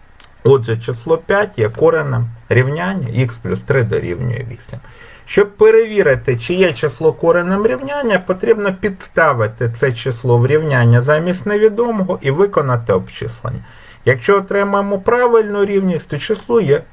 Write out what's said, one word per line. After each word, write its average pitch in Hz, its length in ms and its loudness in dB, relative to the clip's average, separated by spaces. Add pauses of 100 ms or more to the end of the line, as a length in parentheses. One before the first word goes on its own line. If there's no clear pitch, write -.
(440)
Отже, 117 320 2
число 127 420 -4
п'ять 202 400 -2
є 147 100 2
коренем 143 580 0 (220)
рівняння 135 800 -2
х - 140 -12
плюс 92 200 -6
три 123 200 0
дорівнює 87 680 -4
вісім. - 280 -16 (460)
Щоб 202 260 0
перевірити, 208 840 2
чи 143 180 -6
є 180 180 2
число 156 400 -2
коренем 175 540 0
рівняння, 254 520 -2
потрібно 202 560 -2
підставити 135 1080 -2
це 135 120 2
число 120 460 -2
в 123 80 2
рівняння 131 560 4
замість 165 440 0
невідомого 208 760 0
і 139 80 -2
виконати 139 600 0
обчислення. - 680 -6 (460)
Якщо 135 320 2
отримаємо 202 600 -2
правильну 226 680 2
рівність, 190 440 -2
то 147 100 -6
число 220 420 -2
є 143 200 2 (120)